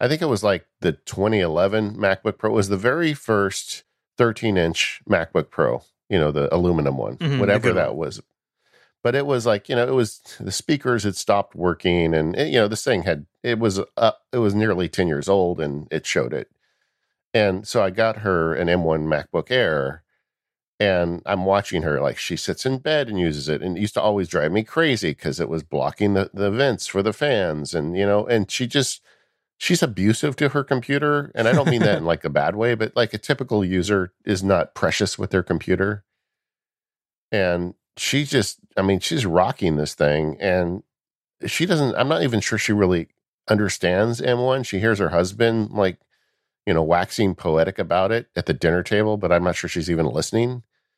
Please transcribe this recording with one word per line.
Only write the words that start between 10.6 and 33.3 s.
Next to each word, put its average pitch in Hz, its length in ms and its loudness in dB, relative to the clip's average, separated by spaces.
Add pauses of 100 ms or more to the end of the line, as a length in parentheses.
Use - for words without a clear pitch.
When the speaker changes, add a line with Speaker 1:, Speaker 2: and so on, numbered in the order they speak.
Speaker 1:
had 101 120 -2
stopped - 400 0
working, 85 580 2
and 80 220 2
it, 151 120 0
you 123 120 2
know, 104 80 4
this 107 160 -6
thing 110 180 0
had, 80 240 -4 (160)
it 120 160 -2
was, 101 220 0 (160)
uh, 113 160 4 (200)
it 123 60 -2
was 104 160 2
nearly 101 340 0
ten 90 200 0
years 76 200 -4
old, 90 320 2
and 73 300 -6
it 78 160 -4
showed 64 260 -2
it. 65 160 -8 (880)
And 104 340 2
so 117 140 2
I 95 80 2
got 110 280 0
her 87 360 2
an 87 140 0
M 87 160 2
one 80 220 0
MacBook 78 440 -2
Air, 78 540 -2 (760)
and 87 480 0
I'm 92 180 -2
watching 95 380 0
her, 76 180 0
like, 67 180 -2
she - 180 -6
sits - 280 -6
in 131 140 -2
bed 147 300 -2
and 104 100 -4
uses 73 300 -2
it, 76 140 -2
and 90 140 -4
it 90 40 -6
used 107 140 -4
to - 80 -2
always 101 260 0
drive 80 240 0
me 107 100 0
crazy 123 500 0
'cause 73 280 -4
it 76 80 -2
was 78 160 -6
blocking 73 500 -2
the, 98 180 0
the 101 200 -2
vents 120 340 0
for 180 160 -2
the 104 100 0
fans, 92 640 -2
and, 82 220 -4
you 98 100 0
know, 104 200 2
and 110 240 0
she - 160 -4
just, 131 340 -2 (580)
she's - 240 0
abusive 110 540 0
to 147 140 2
her 143 140 -2
computer, 143 720 -2
and 113 120 2
I 117 60 4
don't 147 160 4
mean 120 140 2
that 104 160 4
in, 80 60 -6
Speaker 2:
<laughs> - 20 -2
Speaker 1:
like, 82 180 0
a 80 60 -2
bad 73 260 0
way, 117 180 0
but, 107 220 -4
like, 117 180 0
a 107 40 -6
typical 113 460 -2